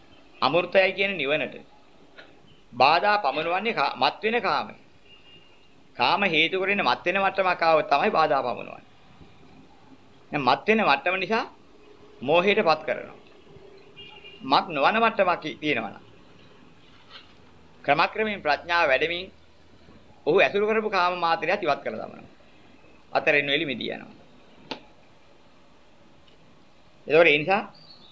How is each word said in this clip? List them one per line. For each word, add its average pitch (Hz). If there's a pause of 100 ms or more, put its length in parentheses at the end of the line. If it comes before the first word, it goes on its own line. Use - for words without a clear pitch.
(420)
අමෘතයයි 180
කියන 196
නිවනට 139 (1160)
බාධා 170
පමනවන්නේ 170
කා-, 143
මත් 131
වෙන 220
කාමයි. 139 (1160)
කාම 151
හේතු 160
කරගෙන 190
මත් 123
වෙන 185
මට්ටමක් 190
ආවොත් 160
තමයි 156
බාධා 147
පමනවන්නේ. - (1500)
දැන් 147
මත් 131
වෙන 220
මට්ටම 175
නිසා 190 (720)
මෝහයට 175
පත් 156
කරනවා. - (1200)
මත් 143
නොවන 160
මට්ටමක් 208 (120)
තියෙනවා 120
නම් - (1800)
ක්‍රමක්‍රමයෙන් 185
ප්‍රඥාව 165
වැඩෙමින් 160 (1000)
ඔහු 160
ඇසුරු 202
කරපු 214
කාම 180
මාත්‍රයත් 170
ඉවත් 143
කරලා 113
දමනවා. - (800)
අතරින් 147
වෙලි 147
මිදී 123
යනවා. - (3000)
ඒතකොට 160
ඒ 147
නිසා 190 (500)